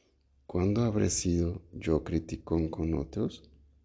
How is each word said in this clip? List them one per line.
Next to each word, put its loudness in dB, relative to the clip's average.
¿Cuándo 2
habré 2
sido 0
yo 0
criticón -2
con -2
otros? -4